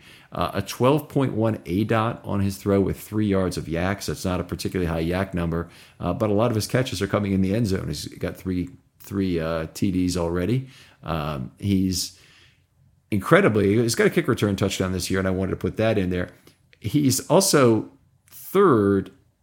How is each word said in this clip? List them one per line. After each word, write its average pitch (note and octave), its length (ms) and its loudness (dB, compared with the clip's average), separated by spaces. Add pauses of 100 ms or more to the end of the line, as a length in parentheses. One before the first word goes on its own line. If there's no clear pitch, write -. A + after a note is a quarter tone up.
(320)
Uh, F2 220 -2
a G2+ 80 -2
twelve C#3+ 460 0
point C#3 240 0
one A2 340 0
A F#2+ 180 0
dot A2+ 400 0
on G2+ 160 -2
his G2 180 -2
throw G2 220 2
with F2+ 200 0
three G#2+ 260 -2
yards F#2+ 300 0
of C#2+ 120 -6
yak. F2+ 340 -2
So E2 100 -4
it's - 120 -8
not F2+ 160 0
a E2+ 40 -4
particularly F2+ 460 -4
high E2 100 -2
yak F2+ 320 -2
number, E2+ 360 -2 (320)
uh, F2 120 -2
but F2 160 -2
a G#2 60 0
lot A2+ 160 2
of - 40 -2
his G#2+ 120 -2
catches B2+ 340 -2
are G2 60 0
coming G2+ 260 0
in F#2+ 80 2
the F#2+ 140 0
end A2+ 140 0
zone. F#2+ 200 -2
He's D2+ 200 -8
got - 280 -8
three, F2+ 340 -4 (300)
three, F#2+ 380 -2
uh, D#2+ 360 -2
T G2 160 -2
Ds F2+ 260 0
already. F2+ 520 -2 (340)
Um, D2 560 -6
he's F#2+ 600 0 (920)
incredibly, G#2+ 680 4
he's A#2 140 0
got G#3 120 4
a F#3+ 40 2
kick - 180 0
return G#2 280 2
touchdown F#2+ 360 0
this F#2 180 -4
year, F#2+ 80 0
and F#2+ 100 0
I - 20 0
wanted F#2 200 -2
to F#2+ 60 -2
put F2+ 200 -4
that A2 220 0
in F#2 120 0
there. F2+ 200 -4 (500)
He's C#3 480 0
also C#3 600 4 (380)
third G#2 840 2 (300)